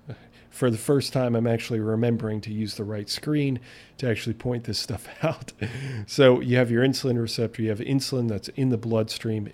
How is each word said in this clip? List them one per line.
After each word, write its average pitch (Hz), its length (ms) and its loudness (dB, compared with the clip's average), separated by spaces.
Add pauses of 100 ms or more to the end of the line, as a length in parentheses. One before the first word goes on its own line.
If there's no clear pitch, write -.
(500)
for - 200 2
the 110 80 2
first 139 360 2
time, 123 200 2
I'm 117 140 2
actually 117 320 0
remembering 110 640 0
to 110 100 -10
use 107 240 -4
the 113 80 -6
right 104 240 -6
screen 143 540 0 (380)
to 127 100 -2
actually 110 240 -2
point 123 320 -4
this 104 140 -4
stuff - 360 -8
<laughs> - 80 -14
out. - 300 -4 (520)
So 127 360 6
you 123 160 2
have 123 120 4
your 120 140 4
insulin 127 360 2
receptor, 113 420 -2
you 110 80 0
have 104 100 -2
insulin 131 480 0
that's 104 220 -4
in 135 180 0
the 123 100 2
bloodstream, 110 760 -2